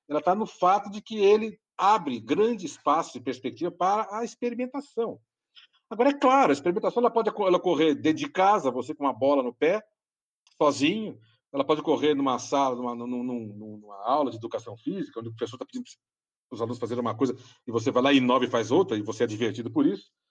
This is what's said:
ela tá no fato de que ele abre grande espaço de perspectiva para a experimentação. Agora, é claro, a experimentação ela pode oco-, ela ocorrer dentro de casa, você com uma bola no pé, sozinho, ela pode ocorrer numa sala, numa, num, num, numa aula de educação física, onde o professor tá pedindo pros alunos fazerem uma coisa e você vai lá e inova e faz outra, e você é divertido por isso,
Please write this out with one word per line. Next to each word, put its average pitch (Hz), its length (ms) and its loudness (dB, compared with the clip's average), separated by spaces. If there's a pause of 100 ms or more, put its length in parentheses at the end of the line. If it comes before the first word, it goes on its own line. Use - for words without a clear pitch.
ela 147 100 -2
tá 180 140 2
no 214 140 -4
fato 202 420 0
de 208 100 -12
que 220 200 -8
ele 214 400 4 (180)
abre 175 420 2
grande 180 460 0
espaço 151 480 -2
de 123 80 -12
perspectiva 135 500 -6
para 202 400 0
a 220 120 -6
experimentação. 240 960 -6 (680)
Agora, 233 220 2
é 285 40 4
claro, 269 380 6
a - 20 6
experimentação 180 480 -2
ela 233 100 4
pode 214 180 0
oco-, 202 180 -2
ela 180 100 6
ocorrer 156 380 2
dentro 147 220 0
de 143 120 -6
casa, 185 420 2
você 123 240 -6
com 143 80 -12
uma 135 100 0
bola 135 300 2
no 120 100 -4
pé, 190 300 0 (720)
sozinho, 156 640 0 (340)
ela 139 120 -2
pode 151 160 0
ocorrer 147 340 2
numa 131 240 0
sala, 135 360 0
numa, 120 200 -6
num, 123 280 -6
num, 107 540 -10
numa 104 300 -18
aula 139 240 0
de 113 60 -12
educação 113 400 -10
física, 175 420 -10
onde 117 100 -10
o 113 60 -14
professor 113 220 -8
tá - 80 -12
pedindo 247 200 -12 (640)
pros 110 140 -10
alunos 117 180 -6
fazerem 120 220 -6
uma 113 140 -4
coisa 123 200 -2 (320)
e 123 40 -10
você 117 200 -2
vai 123 120 2
lá 143 100 4
e 139 40 8
inova 127 280 2
e 120 40 0
faz 117 220 -2
outra, 139 260 2
e 107 40 -4
você 110 220 -4
é 117 40 2
divertido 113 440 -4
por 139 140 2
isso, - 260 -2 (200)